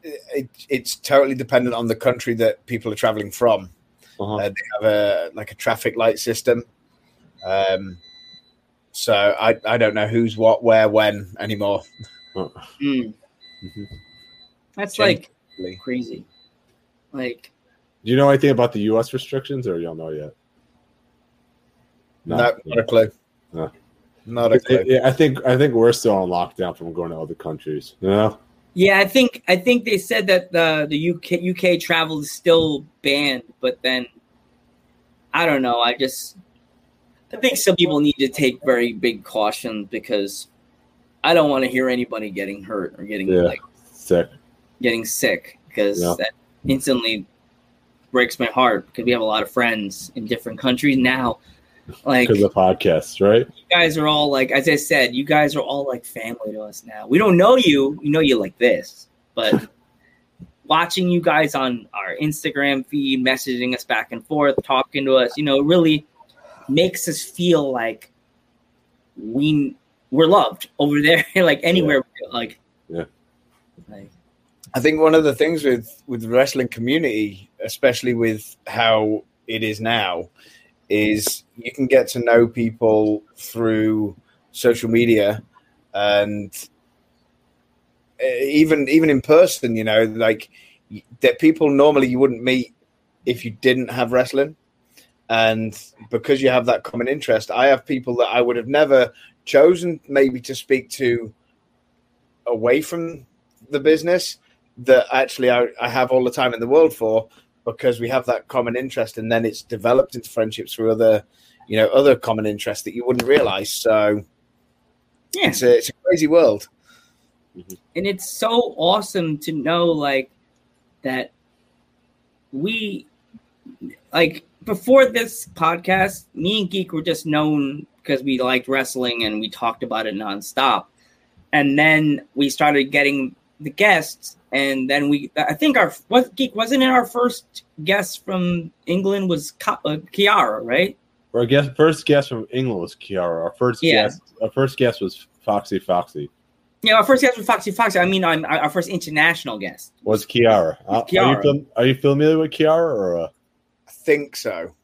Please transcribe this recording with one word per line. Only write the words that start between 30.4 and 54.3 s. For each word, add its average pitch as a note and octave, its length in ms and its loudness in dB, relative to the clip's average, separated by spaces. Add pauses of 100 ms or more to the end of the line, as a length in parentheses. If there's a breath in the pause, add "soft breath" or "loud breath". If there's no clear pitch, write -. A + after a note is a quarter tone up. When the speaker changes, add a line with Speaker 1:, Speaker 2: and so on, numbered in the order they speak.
Speaker 3:
the, D#3+ 380 2
the D3+ 80 -2
U E3+ 220 -2
K, F3 200 -4
U F3+ 140 -4
K F3 240 0
travel D#3+ 420 -2
is D3 120 -10
still D#3+ 540 2 (180)
banned, C#3 400 -2 (180)
but B2+ 220 -4
then B2+ 240 -2 (1300)
I E3+ 120 0
don't C#3+ 160 0
know. A#2+ 200 -2
I A#2+ 140 0
just, - 420 -6 (920)
I - 60 -16
think A#3+ 200 0
some F3+ 180 2
people D#3 240 2
need D3 200 2
to C3+ 100 2
take B2+ 360 -2
very A#2+ 280 2
big G#2+ 300 -4
caution G#2+ 600 -4
because G2+ 600 -6 (760)
I E3 100 2
don't D#3 160 4
wanna C3+ 180 0
hear B2+ 220 -2
anybody A#2+ 420 -4
getting G2 320 -10
hurt G2 340 -8
or F2+ 60 -14
getting, G2+ 240 -6
Speaker 2:
Yeah, F2+ 140 4
Speaker 3:
like, - 200 0 (300)
Speaker 2:
sick. - 380 -2 (520)
Speaker 3:
getting A2+ 240 -2
sick, - 540 -4 (140)
'cause G2+ 280 0
Speaker 2:
Yeah. E2+ 180 0
Speaker 3:
that A2 120 -4 (360)
instantly A#2 580 -2 (840)
breaks B2 280 0
my A#2+ 60 -2
heart A#2 420 0
because - 180 -10
we B2 60 0
have A#2+ 100 0
a A2 40 -4
lot G#2+ 180 -2
of G2+ 80 -10
friends A2 640 -4
in A#2 100 -10
different A2+ 340 -8
countries C3 380 0
now. B2+ 420 -2 (680 soft breath)
Like, B2+ 240 2
Speaker 2:
'Cause G#2 120 4
of G2+ 120 2
podcasts, F#2 680 0
right? G#2+ 260 4 (120)
Speaker 3:
you - 120 -20
guys E3 280 2
are D3+ 100 0
all, D3 240 0